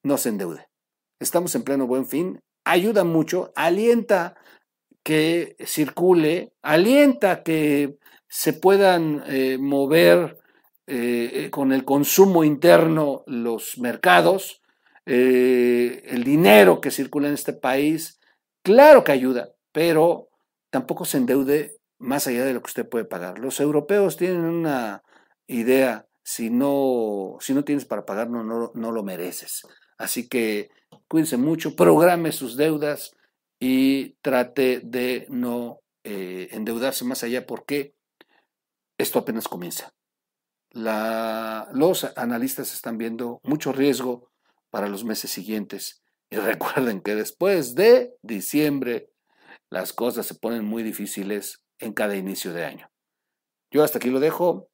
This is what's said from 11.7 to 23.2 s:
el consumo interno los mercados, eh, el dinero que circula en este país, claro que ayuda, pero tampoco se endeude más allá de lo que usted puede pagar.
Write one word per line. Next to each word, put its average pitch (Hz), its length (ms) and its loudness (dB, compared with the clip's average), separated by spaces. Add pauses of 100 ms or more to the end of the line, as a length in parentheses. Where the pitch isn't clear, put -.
el 135 140 0
consumo 160 580 4
interno 156 840 4
los 117 500 -6
mercados, 175 840 2 (440)
eh, 123 1000 2
el 120 180 -6
dinero 185 580 6
que 143 80 -4
circula 139 380 -4
en 147 80 -2
este - 180 -6
país, 147 680 -2 (440)
claro 262 400 10
que 151 80 0
ayuda, 127 380 -2 (220)
pero 165 580 2 (420)
tampoco 135 340 -6
se 156 120 -2
endeude 139 600 0 (220)
más 135 260 -4
allá 123 180 -4
de 135 100 -2
lo 120 80 -6
que - 80 -16
usted 113 200 -8
puede 113 160 -6
pagar. 90 320 -10